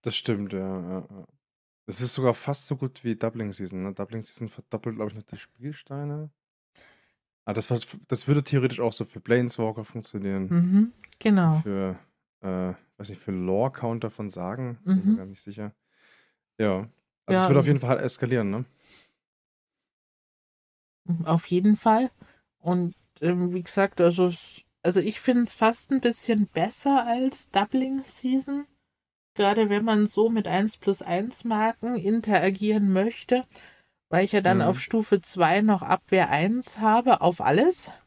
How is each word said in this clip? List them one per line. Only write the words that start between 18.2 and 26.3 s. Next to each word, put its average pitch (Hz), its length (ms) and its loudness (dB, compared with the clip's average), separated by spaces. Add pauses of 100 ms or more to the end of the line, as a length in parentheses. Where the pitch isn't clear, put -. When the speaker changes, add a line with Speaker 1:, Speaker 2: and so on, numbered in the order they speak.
Speaker 1:
ne? 117 140 -4 (2500)
Speaker 2:
Auf 165 240 0
jeden 190 280 4
Fall. 233 360 2 (480)
Und, 175 360 -2 (260)
ähm, 175 320 0
wie 180 100 -4
gesagt, 196 380 0
also, 175 260 4
s-, - 340 -8 (220)
also 180 160 2
ich 208 200 -2
find's 240 340 2
fast - 380 0
ein 269 100 0
bisschen 226 460 0